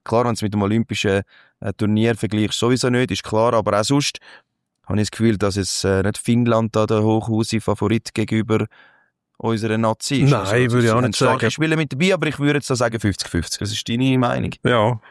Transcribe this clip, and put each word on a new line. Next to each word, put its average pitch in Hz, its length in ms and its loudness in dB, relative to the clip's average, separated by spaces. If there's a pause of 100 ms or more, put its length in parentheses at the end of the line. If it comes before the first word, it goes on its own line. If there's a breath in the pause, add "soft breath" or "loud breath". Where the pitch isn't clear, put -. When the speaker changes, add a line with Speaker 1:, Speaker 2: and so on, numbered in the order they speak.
Speaker 1:
klar, 117 220 2
wenn 117 80 0
es - 80 -4
mit 104 120 -4
dem 104 100 0
olympischen, 101 580 0 (400 soft breath)
äh, 101 160 -6
Turnier 110 380 2
vergleichst, 107 440 -2
sowieso 123 300 0
nicht, 123 220 0
ist - 120 -6
klar. 113 300 0
Aber 104 260 2
auch 110 60 0
sonst 143 320 0 (680 loud breath)
habe 101 140 -2
ich 107 40 2
das 101 80 -4
Gefühl, 110 260 2
dass 98 180 0
es, 98 300 -4
äh, 95 180 2
nicht 104 140 -2
Finnland 117 580 0
da 107 100 4
der 107 180 2
hochhause 110 580 0
Favorit 104 520 -2
gegenüber 110 520 0 (720 soft breath)
unserer 110 400 -2
Nazi 113 440 -2
ist. 139 100 4
Speaker 2:
Nein, 120 100 2
Speaker 1:
Also, 95 120 -2
Speaker 2:
würde 120 240 2
ich 120 60 4
Speaker 1:
sie 113 80 4
Speaker 2:
auch 110 60 2
Speaker 1:
haben 127 80 2
Speaker 2:
nicht 107 120 -2
Speaker 1:
starke 123 240 2
Speaker 2:
sagen. 113 100 0
Speaker 1:
Spieler 156 240 0
mit 156 160 -2
dabei, 180 220 2
aber 156 140 -2
ich 143 120 -6
würde 143 200 2
jetzt - 80 -8
so 135 80 0
sagen 113 240 0
fünfzig - 280 -2
fünfzig. - 320 -4
Das 101 120 -4
ist - 180 -8
deine 131 280 2
Meinung? 127 340 0 (120)
Speaker 2:
Ja. 117 480 2